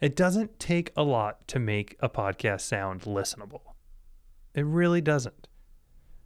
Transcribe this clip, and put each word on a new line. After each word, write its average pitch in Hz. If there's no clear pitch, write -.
It 143
doesn't 185
take 170
a 151
lot 113
to 131
make 107
a 127
podcast 98
sound 95
listenable. 101
It 143
really 170
doesn't. 147